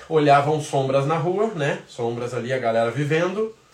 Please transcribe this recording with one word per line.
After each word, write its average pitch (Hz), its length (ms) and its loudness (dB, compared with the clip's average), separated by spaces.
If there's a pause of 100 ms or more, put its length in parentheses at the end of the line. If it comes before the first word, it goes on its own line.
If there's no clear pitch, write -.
olhavam 147 540 4
sombras 139 440 0
na 160 120 0
rua, 185 300 0
né? 165 380 -4
Sombras 120 460 -6
ali, 123 220 -4
a - 40 -2
galera 113 320 0
vivendo. 170 640 -2 (200)